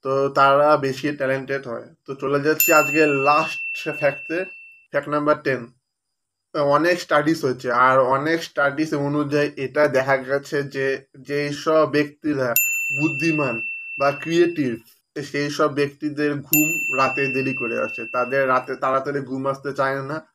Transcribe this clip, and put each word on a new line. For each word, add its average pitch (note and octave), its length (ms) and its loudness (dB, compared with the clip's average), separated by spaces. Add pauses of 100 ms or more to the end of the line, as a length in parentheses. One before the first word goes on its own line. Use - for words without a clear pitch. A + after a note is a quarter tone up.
তো C3+ 260 0
তারা C#3 480 6
বেশি C#3 400 -2
talented C3+ 500 -4
হয়। A#2 280 -10 (120)
তো C3+ 80 -10
চলে C#3 260 0
যাচ্ছি D#3 320 2
আজকে D#3 340 6
last D3 800 0 (100)
ফ্যাক্টে, D#3+ 460 -2 (460)
fact C#3+ 180 -4
number D3 340 0
ten। B2 240 -2 (880)
অনেক D#3 460 2
studies D#3 440 0
হয়েছে, B2+ 280 -2
আর C3 280 4
অনেক C#3+ 420 0
studies D3+ 520 -2
অনুযায়ী D3 600 -2
এটা C#3+ 320 0
দেখা C3 280 2
গেছে C#3 460 -4
যে C3+ 440 -4 (120)
যেই C#3+ 340 -4
সব D#3 380 2
ব্যক্তিরা C#3+ 640 0 (460)
বুদ্ধিমান D3 640 -2 (360)
বা C#3 140 2
creative, E3 580 0 (520)
সেই C#3+ 280 -4
সব D3 240 0
ব্যক্তিদের C#3+ 600 -2
ঘুম C#3+ 600 0
রাতে C3+ 300 0
দেরি C3 280 -2
করে A#2 260 -4
আসে, A2+ 240 -6
তাদের B2+ 440 -2
রাতে B2+ 280 0
তাড়াতাড়ি C3+ 440 -2
ঘুম C3 260 -6
আসতে C3+ 260 -6
চায় C3+ 300 -2
না D3+ 320 -8